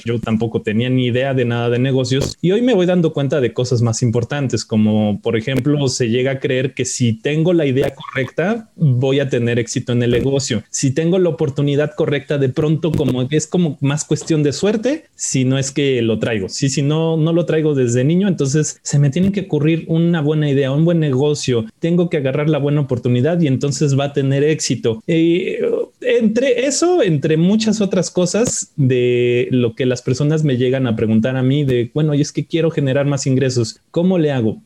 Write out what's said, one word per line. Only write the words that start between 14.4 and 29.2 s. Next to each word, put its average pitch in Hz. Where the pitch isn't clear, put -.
de 143
suerte, 226
si -
no 131
es 135
que 135
lo 113
traigo. 110
Sí, -
si 147
no, 160
no 160
lo 165
traigo 156
desde 127
niño, 180
entonces 147
se -
me 143
tiene 185
que 196
ocurrir 160
una 165
buena 151
idea, 135
un 151
buen 170
negocio, 135
tengo 170
que 175
agarrar 147
la 151
buena 143
oportunidad 127
y 156
entonces 135
va 139
a 139
tener 139
éxito. 123
Eh, 170
entre 240
eso, 330
entre 156
muchas 208
otras 185
cosas 196
de 123